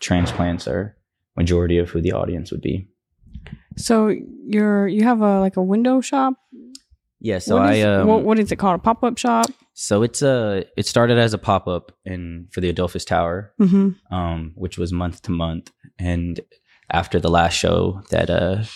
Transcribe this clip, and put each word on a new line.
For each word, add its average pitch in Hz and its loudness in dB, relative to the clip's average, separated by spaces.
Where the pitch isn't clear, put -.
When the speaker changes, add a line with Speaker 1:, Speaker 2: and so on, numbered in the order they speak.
Speaker 1:
transplants 87 -2
are 92 -4
majority 87 2
of 87 0
who 85 -2
the 87 0
audience 87 -6
would - -8
be. 92 -4
Speaker 2:
So 220 2
you're, 208 2
you 208 0
have 233 2
a, 202 4
like, 190 0
a 185 0
window 233 2
shop? 262 -2
Speaker 1:
Yeah, 101 -2
so - 0
Speaker 2:
What 98 4
Speaker 1:
I, 104 4
Speaker 2:
is, 107 4
Speaker 1:
um, 101 4
Speaker 2:
what, 220 4
what 220 2
is 208 -2
it - -2
called? 190 2
A 175 -4
pop-up 233 0
shop? 233 2
Speaker 1:
So 104 0
it's 120 -2
a, 113 0
it - -4
started 120 2
as 113 2
a 107 -2
pop-up 92 -2
in, 87 -10
for - -8
the 90 0
Adolphus 87 -4
Tower, 85 -2
Speaker 2:
Mm-hmm. 196 2
Speaker 1:
um, 82 -4
which 92 -8
was 90 -4
month 87 -4
to - -6
month. 82 -4
And 87 -4
after 85 0
the 82 0
last 85 4
show 90 0
that, 85 0
uh, 87 0